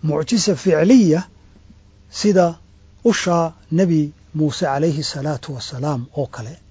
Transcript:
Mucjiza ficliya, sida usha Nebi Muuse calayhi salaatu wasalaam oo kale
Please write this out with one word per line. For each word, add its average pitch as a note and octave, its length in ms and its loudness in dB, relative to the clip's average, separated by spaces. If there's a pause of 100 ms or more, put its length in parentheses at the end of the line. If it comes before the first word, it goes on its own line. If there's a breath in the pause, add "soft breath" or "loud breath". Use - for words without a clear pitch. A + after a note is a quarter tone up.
Mucjiza D#3 520 0
ficliya, F3+ 680 4 (840)
sida F3+ 460 2 (480)
usha E3+ 500 0 (180)
Nebi D#3+ 400 2 (240)
Muuse D#3 300 -2
calayhi C#3+ 380 -2
salaatu C#3+ 520 -8
wasalaam B2+ 500 -6 (120)
oo C#3 100 -4
kale B2 300 -14 (140)